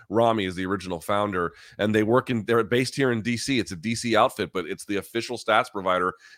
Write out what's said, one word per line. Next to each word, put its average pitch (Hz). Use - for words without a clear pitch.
Rami 110
is 92
the 92
original 92
founder, 101
and 107
they 107
work 120
in, 113
they're 117
based 123
here 135
in 113
D 117
C. 135
It's 101
a 95
D 107
C 113
outfit, 107
but 90
it's 92
the 101
official -
stats 113
provider, 90